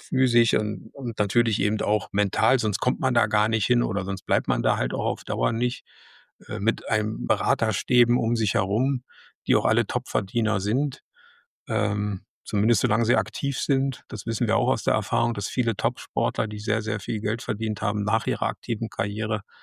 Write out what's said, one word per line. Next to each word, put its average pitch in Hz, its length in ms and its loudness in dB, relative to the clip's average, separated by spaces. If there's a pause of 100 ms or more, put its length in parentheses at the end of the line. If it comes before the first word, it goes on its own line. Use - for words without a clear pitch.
physisch 120 540 2
und, 107 380 -2
und 127 260 -6
natürlich 107 420 2
eben 107 200 0
auch 101 300 0
mental, 107 480 2
sonst 107 200 0
kommt - 200 0
man 131 140 0
da 113 140 2
gar 107 200 2
nicht 113 180 0
hin 120 180 4
oder 101 200 -2
sonst 95 220 -4
bleibt 104 220 2
man 120 160 0
da 110 140 2
halt 123 160 -2
auch 110 120 -2
auf 113 180 -4
Dauer 117 280 -2
nicht, 120 340 -2 (640)
äh, 107 120 -6
mit 113 300 0
einem 110 380 -2
Beraterstäben 120 920 2
um 117 180 2
sich 107 200 -2
herum, 117 480 2 (440)
die 127 80 2
auch 107 100 2
alle 113 220 2
Topverdiener 107 720 0
sind, 127 440 -2 (640)
ähm, 104 580 0 (180)
zumindest 110 380 2
solange 113 240 2
sie 120 100 2
aktiv 123 440 -2
sind. 135 480 0
Das - 180 -10
wissen 113 220 0
wir 104 100 2
auch 120 120 2
aus 123 140 -2
der 131 100 2
Erfahrung, 117 400 0
dass 104 140 -6
viele 117 280 0
Topsportler, 117 720 -2
die 107 120 -6
sehr, 107 220 0
sehr 110 180 -4
viel 110 220 -4
Geld 110 200 -2
verdient 107 400 -4
haben, 104 220 -2
nach 107 240 0
ihrer 113 200 -2
aktiven 110 420 -4
Karriere 107 520 -4 (220)